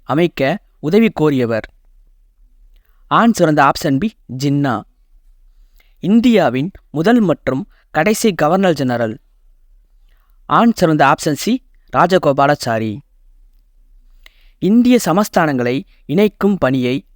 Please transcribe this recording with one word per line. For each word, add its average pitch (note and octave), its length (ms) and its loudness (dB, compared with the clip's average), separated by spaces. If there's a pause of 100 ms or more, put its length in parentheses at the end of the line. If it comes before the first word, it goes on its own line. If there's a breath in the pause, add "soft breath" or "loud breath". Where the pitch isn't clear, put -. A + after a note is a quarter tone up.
அமைக்க D#3 600 -2 (160)
உதவி G#3 400 2
கோரியவர். B2+ 480 -2 (1400)
ஆன்சர் G3 340 2
வந்து D3+ 180 2
ஆப்ஷன் C#3 360 0
பி, G#3+ 200 -6 (200)
ஜின்னா. C#3 440 -2 (1160)
இந்தியாவின் F#3 720 2 (180)
முதல் G#3+ 300 2
மற்றும் D#3 520 -4 (200)
கடைசி G#3 420 0
கவர்னர் E3+ 400 0
ஜெனரல். A#2+ 440 -4 (1400)
ஆன்சர் G#3 320 2
வந்து D3+ 200 2
ஆப்ஷன் D3 280 0
சி, A#3 340 -4 (300)
ராஜகோபாலாச்சாரி. C#3 1040 0 (1600 soft breath)
இந்திய A#3+ 460 4
சமஸ்தானங்களை D3+ 800 -2 (220)
இணைக்கும் G3+ 520 0
பணியை C3 580 -2